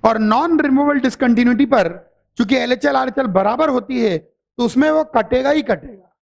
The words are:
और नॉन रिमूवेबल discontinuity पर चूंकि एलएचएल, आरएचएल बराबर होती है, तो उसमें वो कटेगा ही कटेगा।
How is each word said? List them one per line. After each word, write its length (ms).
और 140
नॉन 420
रिमूवेबल 400
discontinuity 640
पर 220
चूंकि 180
एलएचएल, 400
आरएचएल 320
बराबर 400
होती 320
है, 180
तो 460
उसमें 260
वो 140
कटेगा 340
ही 120
कटेगा। 600